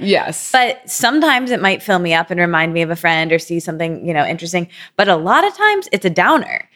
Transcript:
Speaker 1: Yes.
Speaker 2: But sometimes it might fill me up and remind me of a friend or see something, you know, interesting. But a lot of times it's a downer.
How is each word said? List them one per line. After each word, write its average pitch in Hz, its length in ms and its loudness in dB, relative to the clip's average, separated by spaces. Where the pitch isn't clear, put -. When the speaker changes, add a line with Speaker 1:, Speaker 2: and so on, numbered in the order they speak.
Speaker 1:
Yes. - 520 -2
Speaker 2:
But 247 380 0
sometimes 262 640 2
it 226 80 0
might 190 220 0
fill 190 180 0
me 170 140 0
up 165 160 0
and 175 100 -2
remind 165 320 0
me 165 100 0
of 160 80 -2
a 165 60 -4
friend 160 360 0
or 165 60 4
see 170 220 -6
something, 160 460 -6
you 170 80 -2
know, 147 100 2
interesting. 170 440 -4
But 196 120 2
a 180 80 4
lot 214 280 2
of 403 120 -2
times 415 360 0
it's 190 120 -2
a 185 60 0
downer. 202 640 0